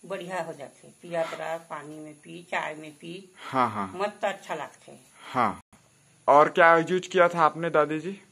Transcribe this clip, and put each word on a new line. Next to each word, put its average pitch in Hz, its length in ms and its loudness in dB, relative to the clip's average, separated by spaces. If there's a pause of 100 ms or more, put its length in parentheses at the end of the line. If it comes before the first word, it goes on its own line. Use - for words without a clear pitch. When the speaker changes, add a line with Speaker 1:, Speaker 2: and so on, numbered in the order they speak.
Speaker 1:
बढ़िया 180 380 -6
हो 160 100 -10
जाते, 135 340 -18 (140)
पियत 165 320 -4
रह, 160 240 -8
पानी 151 420 -14
में 151 140 -16
पी, 170 380 -20
चाय 156 240 -6
में 156 160 -16
पी। 170 440 -16 (160)
Speaker 2:
हाँ, 127 180 2
हाँ। 98 260 -8
Speaker 1:
मस्त 208 300 -6
अच्छा 185 300 -6
लगते। 139 440 -16 (340)
Speaker 2:
हाँ। 104 280 0 (640)
और 147 220 8
क्या 165 280 6
यूज़ 175 300 -2
किया 175 200 4
था 170 140 0
आपने 156 280 0
दादी 151 300 0
जी? 196 220 -12 (100)